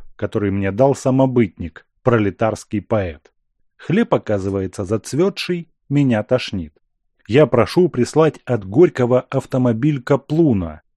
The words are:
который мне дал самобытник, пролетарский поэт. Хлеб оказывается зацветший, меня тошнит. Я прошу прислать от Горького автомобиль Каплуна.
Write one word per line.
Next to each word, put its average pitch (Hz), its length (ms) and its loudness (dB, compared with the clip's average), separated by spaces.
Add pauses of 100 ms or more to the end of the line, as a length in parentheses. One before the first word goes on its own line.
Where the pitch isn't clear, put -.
(160)
который 101 380 -4
мне 98 180 -2
дал 131 240 2
самобытник, 127 880 -2 (200)
пролетарский 110 760 -2
поэт. 90 520 -6 (440)
Хлеб 220 380 -2
оказывается 98 680 -4
зацветший, 170 840 -4 (200)
меня 135 340 0
тошнит. 98 520 -4 (540)
Я 131 180 4
прошу 123 420 2
прислать 143 560 0
от 110 220 -4
Горького 123 540 2
автомобиль 127 800 -2
Каплуна. 135 800 0 (160)